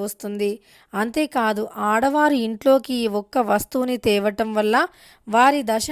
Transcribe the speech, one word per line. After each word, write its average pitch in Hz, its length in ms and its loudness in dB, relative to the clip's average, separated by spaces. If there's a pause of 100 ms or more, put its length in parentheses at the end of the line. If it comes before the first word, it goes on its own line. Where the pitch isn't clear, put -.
వస్తుంది. 208 440 -6 (520)
అంతేకాదు, 226 600 -2 (280)
ఆడవారు 277 460 2 (100)
ఇంట్లోకి 262 460 2 (100)
ఈ 226 40 0 (120)
ఒక్క 208 200 -4 (120)
వస్తువుని 254 460 -2 (100)
తేవటం 208 500 0
వల్ల 214 200 2 (580)
వారి 277 260 6 (100)
దశ 220 220 -2